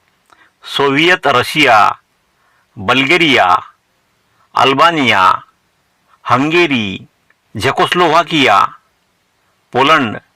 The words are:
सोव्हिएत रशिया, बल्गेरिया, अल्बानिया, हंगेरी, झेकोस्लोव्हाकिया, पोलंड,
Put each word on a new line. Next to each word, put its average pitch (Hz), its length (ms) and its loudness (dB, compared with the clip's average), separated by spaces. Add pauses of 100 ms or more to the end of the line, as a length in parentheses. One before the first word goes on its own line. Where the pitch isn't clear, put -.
(800)
सोव्हिएत 147 500 0
रशिया, 123 640 2 (840)
बल्गेरिया, 123 800 0 (1000)
अल्बानिया, 131 760 2 (920)
हंगेरी, 127 840 -2 (560)
झेकोस्लोव्हाकिया, 151 1040 0 (1040)
पोलंड, 135 460 0 (180)